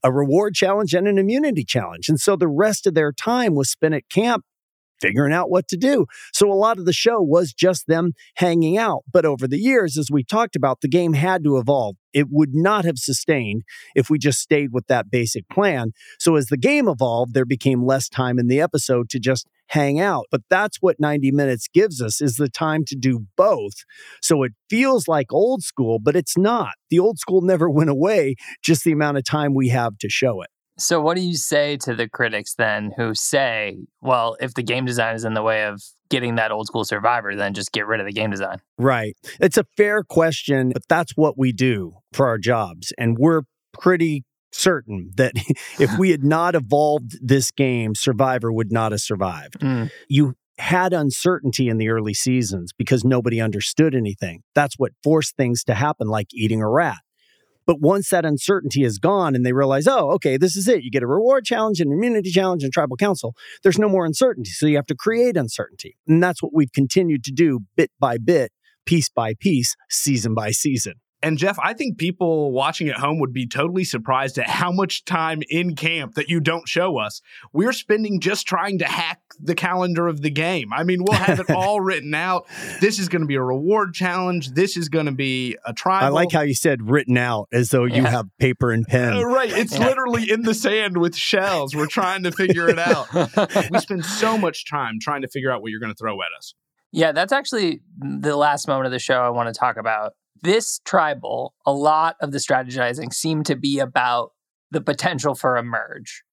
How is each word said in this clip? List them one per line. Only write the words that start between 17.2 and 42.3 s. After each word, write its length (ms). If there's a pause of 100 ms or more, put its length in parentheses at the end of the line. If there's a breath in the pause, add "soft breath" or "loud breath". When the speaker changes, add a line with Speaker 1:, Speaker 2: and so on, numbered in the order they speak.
Speaker 1:
there 120
became 400
less 240
time 300
in 80
the 120
episode 520
to 80
just 280 (200)
hang 340
out. 300
But 180
that's 320
what 180
ninety 320
Minutes 420
gives 280
us, 180
is 160
the 140
time 380
to 100
do 280 (120)
both. 380 (460 loud breath)
So 220
it 80 (180)
feels 380
like 240
old 320
school, 360
but 180
it's 200
not. 360 (160)
The 100
old 200
school 220
never 280
went 200
away, 460 (260 loud breath)
just 220
the 80
amount 260
of 60
time 300
we 160
have 300
to 100
show 320
it. 80 (300)
Speaker 2:
So 220
what 160
do 40
you 140
say 460
to 120
the 140
critics 500
then 380
who 180
say, 640 (240)
"Well, 380
if 160
the 80
game 220
design 280
is 120
in 100
the 80
way 220
of 180 (260)
getting 260
that 160
old 160
school 180
Survivor, 500
then 180
just 200
get 120
rid 140
of 80
the 60
game 180
design"? 280 (180)
Speaker 1:
Right. 380 (260 loud breath)
It's 160
a 80 (120)
fair 260
question, 720
but 140
that's 300
what 200
we 140
do 460 (160)
for 140
our 100